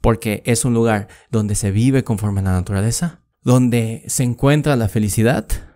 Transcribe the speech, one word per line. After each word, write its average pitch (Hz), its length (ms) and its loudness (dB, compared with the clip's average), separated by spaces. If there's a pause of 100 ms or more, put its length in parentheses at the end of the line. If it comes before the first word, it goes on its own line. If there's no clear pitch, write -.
porque 107 440 -2
es 120 200 0
un 123 100 0
lugar 113 340 0 (220)
donde 107 240 0
se 101 160 -2
vive 123 340 2
conforme 101 360 -2
a 95 40 0
la 95 80 0
naturaleza, 104 720 -2 (200)
donde 120 640 2
se - 160 -2
encuentra 139 520 2
la 113 120 0
felicidad 110 580 0 (300)